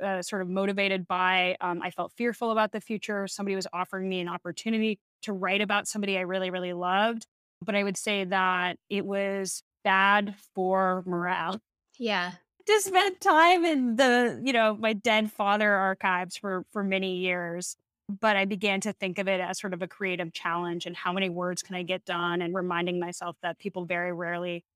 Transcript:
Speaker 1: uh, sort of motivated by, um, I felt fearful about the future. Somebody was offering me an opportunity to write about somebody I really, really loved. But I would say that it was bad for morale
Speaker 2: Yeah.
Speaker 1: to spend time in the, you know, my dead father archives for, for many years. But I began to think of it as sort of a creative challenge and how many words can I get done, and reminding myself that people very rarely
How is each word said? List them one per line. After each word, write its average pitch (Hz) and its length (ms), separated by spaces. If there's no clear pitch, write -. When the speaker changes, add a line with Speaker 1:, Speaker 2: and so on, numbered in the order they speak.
Speaker 1:
uh, 190 200
sort 190 200
of 180 60
motivated 196 580
by, 185 540
um, 175 220
I 180 80
felt - 220
fearful 233 400
about 214 200
the 214 80
future. 202 460
Somebody 202 280
was 185 180
offering 190 360
me 185 120
an 175 80
opportunity 214 680
to 220 100
write 190 280
about 202 260
somebody 202 320
I 185 40
really, 185 280
really 180 220
loved. 196 540
But 202 140
I 202 100
would 196 120
say 202 280
that 185 540
it 196 180
was 196 560
bad 196 500
for 185 520
morale 175 540
Speaker 2:
Yeah. 190 340
Speaker 1:
to 415 140
spend 381 400
time 339 440
in 262 320
the, 240 480
you 262 80
know, 220 240
my 220 160
dead 214 400
father 208 400
archives 190 640
for, 185 360
for 202 120
many 190 320
years. 180 600
But 208 280
I 196 80
began 196 380
to 208 100
think 190 260
of 190 80
it 190 140
as 180 180
sort 190 140
of 175 100
a 180 60
creative 180 460
challenge 175 500
and 180 100
how 180 180
many 190 180
words 175 320
can 190 140
I 180 60
get 185 220
done, 175 380
and 170 120
reminding 180 460
myself 175 420
that 170 160
people 180 280
very 175 260
rarely 175 520